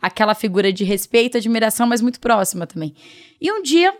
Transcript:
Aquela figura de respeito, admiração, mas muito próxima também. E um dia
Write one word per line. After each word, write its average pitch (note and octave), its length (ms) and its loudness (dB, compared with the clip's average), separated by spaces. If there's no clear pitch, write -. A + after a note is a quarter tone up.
Aquela G#3+ 320 0
figura G3 380 0
de F#3 100 -4
respeito, A#3 540 0
admiração, A3+ 500 0
mas A#3 140 0
muito A#3+ 180 -2
próxima F#3+ 480 0
também. D#3 260 -8
E F#4 120 -2
um G#4+ 100 -4
dia E4+ 380 2